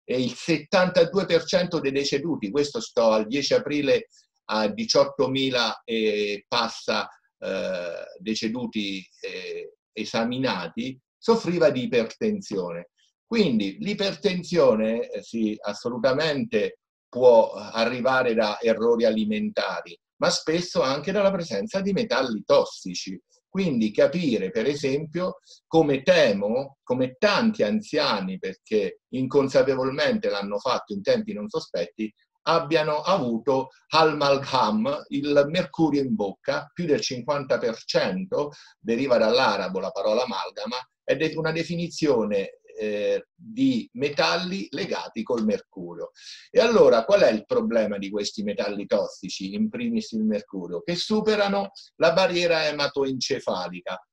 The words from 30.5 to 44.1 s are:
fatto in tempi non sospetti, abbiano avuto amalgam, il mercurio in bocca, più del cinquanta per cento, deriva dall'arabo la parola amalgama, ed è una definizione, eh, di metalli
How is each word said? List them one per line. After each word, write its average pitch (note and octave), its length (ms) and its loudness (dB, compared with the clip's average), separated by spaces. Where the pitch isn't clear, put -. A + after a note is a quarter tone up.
fatto A#2 340 -4
in G2 100 -6
tempi A2 320 0
non G#2 140 -8
sospetti, G#2+ 640 -6
abbiano D3+ 560 2
avuto C3 640 0
amalgam, C#3 1200 2
il C#3+ 360 2
mercurio D#3 560 0
in A#2+ 140 0
bocca, G#2 580 -4
più F3 100 -4
del C#3+ 160 2
cinquanta C3+ 580 -2
per A2+ 180 -2
cento, C3 760 -2
deriva A#2 420 2
dall'arabo G#2+ 600 2
la F#2 120 -4
parola A2 340 0
amalgama, G#2 520 -8
ed C3+ 180 -2
è D3+ 140 -2
una D#3+ 160 -2
definizione, D3 1080 -2
eh, G#2 580 -2
di A#2+ 580 -2
metalli E3+ 760 -4